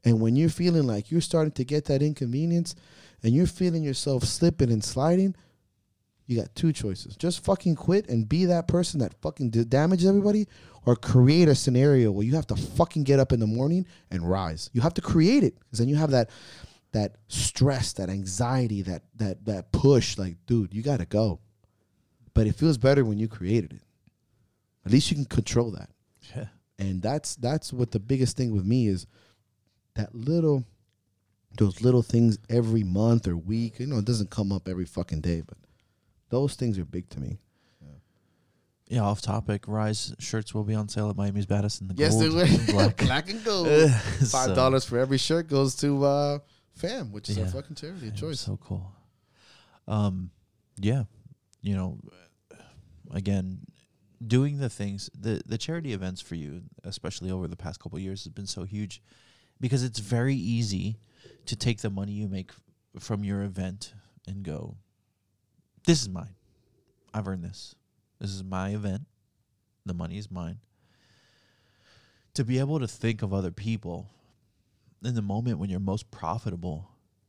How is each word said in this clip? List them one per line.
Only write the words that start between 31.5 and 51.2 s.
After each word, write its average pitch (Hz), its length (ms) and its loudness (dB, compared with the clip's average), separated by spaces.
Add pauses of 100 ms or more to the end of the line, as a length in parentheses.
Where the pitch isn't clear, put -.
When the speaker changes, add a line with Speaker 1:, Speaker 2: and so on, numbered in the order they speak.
Speaker 1:
those 101 240 2
little 123 220 6
things 117 340 4 (120)
every 113 340 2
month 107 440 2
or 87 80 0
week. 110 440 -4
You 123 80 -6
know, 139 100 -4
it 101 80 -2
doesn't 107 240 -2
come 101 220 -2
up 95 160 -4
every 92 180 -4
fucking 82 360 -6
day, 85 200 -2
but - 160 -18 (720)
those 135 260 -2
things 113 220 -2
are 87 80 -6
big 87 240 -10
to - 100 -14
me. 82 200 -10 (1500)
Speaker 2:
Yeah, 120 120 0
off 101 200 0
topic. 107 460 -4
Rise 107 520 -4
shirts - 340 -8
will 107 100 -4
be 110 120 -2
on 107 120 -4
sale 104 220 -4
at 95 80 -4
Miami's 101 300 -2
Baddest 104 340 -2
in 95 60 -10
the 92 80 -8
Speaker 1:
Yes, 139 200 4
they 110 140 2
Speaker 2:
gold 160 60 0
Speaker 1:
will. 175 100 4
Speaker 2:
and - 220 4
black. - 300 4
Speaker 1:
<laughs> - 0 -
Black 156 340 2
and 220 120 -8
gold. 196 240 0
Speaker 2:
<laughs> 151 220 8 (300)
So 135 80 6
Speaker 1:
Five 127 280 0
dollars 131 300 4
for 120 140 0
every 135 180 2
shirt 160 320 0
goes 135 280 2
to, 143 280 2
uh, 143 340 2 (360)
fam, 170 360 -8
which 104 180 -10
is 104 80 -2
Speaker 2:
Yeah. 92 80 -2
Speaker 1:
a 92 40 -4
fucking 143 260 -10
charity 156 340 -12
of 107 40 -10
Speaker 2:
Yeah, 101 60 -10
Speaker 1:
choice. 151 200 -8
Speaker 2:
so 101 180 -6
cool. 95 340 -10 (960)
Um, 95 420 -2 (480)
yeah, 113 260 -2 (580)